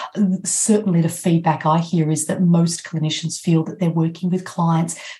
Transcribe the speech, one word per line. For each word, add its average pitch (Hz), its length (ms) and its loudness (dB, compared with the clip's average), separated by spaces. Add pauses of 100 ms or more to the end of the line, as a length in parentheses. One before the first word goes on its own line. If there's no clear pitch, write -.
(440)
certainly 208 560 2
the 165 80 2
feedback 165 560 0
I 160 140 4
hear 160 320 0
is 151 160 -2
that 190 160 -2
most 170 420 2
clinicians 156 560 -4
feel 165 240 2
that - 160 -8
they're 170 80 0
working 165 400 -2
with 180 160 -2
clients 165 560 -2 (200)